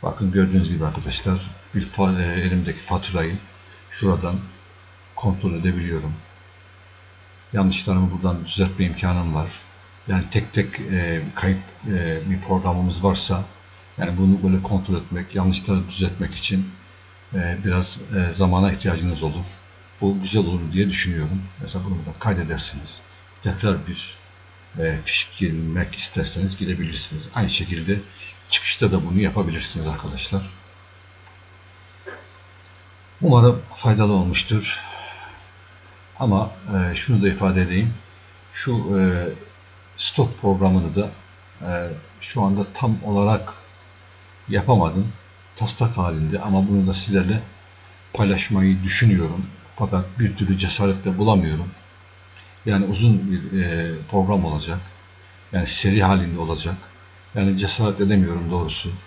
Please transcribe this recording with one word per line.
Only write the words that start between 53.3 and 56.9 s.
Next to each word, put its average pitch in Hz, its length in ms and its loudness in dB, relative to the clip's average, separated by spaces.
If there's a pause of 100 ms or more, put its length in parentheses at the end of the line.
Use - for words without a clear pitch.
bir, 92 300 -2
e, 82 320 -2 (160)
program 98 340 2
olacak. 80 340 -2 (760)
Yani 90 140 0
seri 101 360 4
halinde 90 360 4
olacak. 82 380 -4 (580)